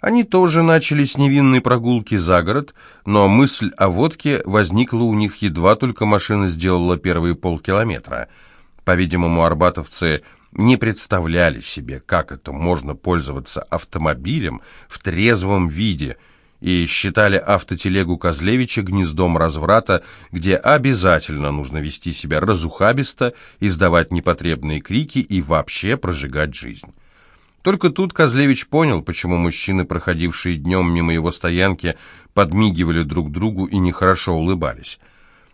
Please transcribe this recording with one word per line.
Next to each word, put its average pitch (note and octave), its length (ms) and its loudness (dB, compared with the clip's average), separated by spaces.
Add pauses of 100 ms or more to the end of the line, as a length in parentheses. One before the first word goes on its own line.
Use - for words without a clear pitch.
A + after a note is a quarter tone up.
Они A#3 240 2
тоже E3+ 380 2
начали D#3 420 4
с C3+ 120 -6
невинной C#3 440 4
прогулки A#2+ 560 0
за F2 260 2
город, B2 320 -4 (300)
но G2+ 240 4
мысль A2+ 480 4
о G2 120 2
водке C3+ 560 -2
возникла G#2+ 600 0
у A2+ 100 2
них, G#2 280 0
едва F2+ 340 2
только A#2 300 -2
машина G#2 420 2
сделала F2 480 0
первые E2+ 400 0
полкилометра. F2 880 -4 (580)
По-видимому, F2 600 2
арбатовцы E2 800 0 (300)
не A#2 260 2
представляли E2+ 840 -2
себе, C2 400 -12
как - 320 -4
это - 200 -14
можно D2 420 -4
пользоваться C#2 680 -4
автомобилем D#2+ 1000 -6 (260)
в - 100 -18
трезвом F#2+ 720 0
виде, D2+ 480 -4 (440)
и F2 260 0
считали G2 500 2
автотелегу F#2 800 -2
Козлевича F#2+ 640 -2
гнездом F2+ 560 0
разврата, E2 640 2 (300)
где F2+ 240 0
обязательно F2+ 960 2
нужно D2 260 -6
вести D#2 340 -8
себя D2+ 280 -4
разухабисто, G#2+ 920 0 (260)
издавать F2 500 2
непотребные D#2+ 680 -2
крики C3 380 -4
и F#2+ 240 -2
вообще E2 560 -2
прожигать C#2+ 560 -4
жизнь. - 400 -18 (680)
Только F#3 300 0
тут F#3 240 -4
Козлевич C3+ 540 2
понял, C#3+ 340 0
почему F2 340 -4
мужчины, F2 480 -2
проходившие E2+ 720 -4
днем F2 340 0
мимо E2+ 220 0
его E2 180 0
стоянки, F2 680 -2 (360)
подмигивали F2 680 2
друг D2+ 280 -4
другу F#2 360 -4
и F#2+ 100 -2
нехорошо F#2 580 0
улыбались. D#2+ 640 -4 (560)